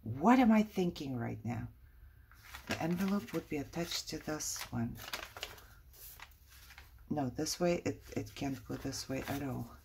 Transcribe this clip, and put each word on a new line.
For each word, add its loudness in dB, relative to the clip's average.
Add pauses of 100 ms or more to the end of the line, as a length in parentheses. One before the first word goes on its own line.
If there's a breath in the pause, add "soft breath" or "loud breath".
What 6
am 10
I 8
thinking 0
right -4
now? -4 (1000 soft breath)
The -2
envelope 2
would 0
be -2
attached -4
to -4
this -4 (120)
one. 0 (2250 loud breath)
No, 0
this -4
way, 4
it, -2 (140)
it -4
can't -4
go -4
this -6
way -2
at -2
all. -2 (180)